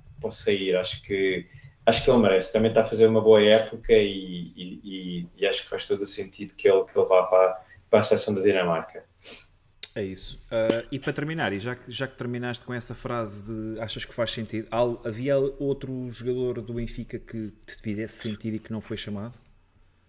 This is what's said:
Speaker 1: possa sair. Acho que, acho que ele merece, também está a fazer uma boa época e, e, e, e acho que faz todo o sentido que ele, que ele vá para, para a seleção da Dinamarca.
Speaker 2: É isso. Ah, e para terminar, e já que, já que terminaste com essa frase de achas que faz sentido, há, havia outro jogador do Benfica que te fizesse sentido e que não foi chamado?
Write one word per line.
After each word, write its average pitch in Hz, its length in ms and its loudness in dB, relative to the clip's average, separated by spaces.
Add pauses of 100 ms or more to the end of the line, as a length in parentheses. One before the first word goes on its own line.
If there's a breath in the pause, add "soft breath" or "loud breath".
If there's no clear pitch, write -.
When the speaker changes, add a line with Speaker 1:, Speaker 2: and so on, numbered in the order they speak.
(200)
Speaker 1:
possa - 240 -8
sair. 95 320 0
Acho 92 260 -4
que, 95 440 -2 (400 soft breath)
acho 92 180 2
que 135 60 6
ele 123 100 6
merece, 95 340 4
também 110 160 4
está 110 120 4
a 110 40 0
fazer 113 200 6
uma 110 160 4
boa 107 200 8
época 110 500 4
e, 95 640 2
e, 92 280 -12
e, 90 520 -10
e 95 100 -2
acho 95 160 -2
que - 60 -16
faz - 180 -8
todo 101 140 -2
o 101 60 -4
sentido 98 480 -12
que - 160 -2
ele, 95 140 6
que - 140 -2
ele 95 80 4
vá 92 180 6
para, 92 380 4 (280 loud breath)
para 110 100 8
a - 20 2
seleção 104 320 0
da 95 60 0
Dinamarca. 92 640 0 (880 loud breath)
Speaker 2:
É 110 80 -4
isso. - 480 -10
Ah, 113 400 0
e 139 80 -6
para 143 140 -4
terminar, 147 400 -4
e 101 60 -4
já 123 180 -6
que, 120 160 -18
já 127 160 -6
que - 80 -18
terminaste 123 480 -8
com 127 80 -10
essa 117 220 -10
frase 110 500 -8
de 110 340 -8
achas 113 280 -8
que - 80 -20
faz 117 160 -2
sentido, 110 400 -8
há, 113 100 -2 (260)
havia 123 320 -2
outro 135 720 -4
jogador 123 520 -4
do 107 100 -10
Benfica 117 460 -8
que 110 340 -10 (140)
te - 160 -18
fizesse 107 400 -6
sentido 107 340 -6
e - 20 -8
que - 140 -12
não 110 80 -6
foi 107 160 -10
chamado? 104 380 -10 (760)